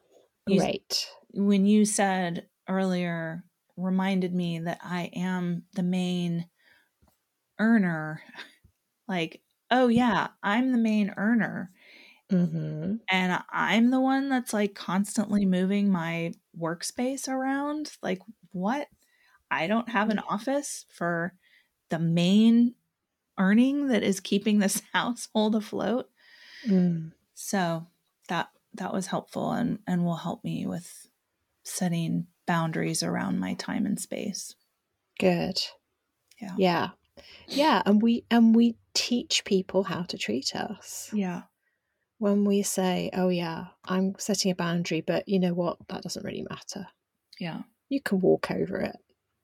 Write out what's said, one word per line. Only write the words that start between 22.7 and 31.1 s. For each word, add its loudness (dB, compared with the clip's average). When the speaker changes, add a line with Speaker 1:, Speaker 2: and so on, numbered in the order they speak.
Speaker 1:
earning 4
that 2
is 0
keeping 0
this 0
<laughs> -12
household -2
afloat. -4
Speaker 2:
Mm. 2
Speaker 1:
So -4
that, -4
that -6
was -4
helpful -4
and, -2
and 0
will 0
help -8
me -6
with -10